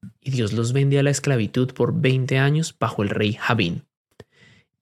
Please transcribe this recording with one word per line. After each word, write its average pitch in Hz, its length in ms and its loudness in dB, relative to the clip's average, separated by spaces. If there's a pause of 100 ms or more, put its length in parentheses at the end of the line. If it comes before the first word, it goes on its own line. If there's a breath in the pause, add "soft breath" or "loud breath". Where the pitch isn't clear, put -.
(220)
y 135 100 -8
Dios 120 220 0
los 117 200 -2
vende 139 280 2
a - 20 2
la 143 80 2
esclavitud 127 640 0
por 123 260 0
veinte 131 380 2
años 147 400 0
bajo - 240 -2
el 101 60 0
rey 107 240 0
Jabín. 107 540 -2 (960 loud breath)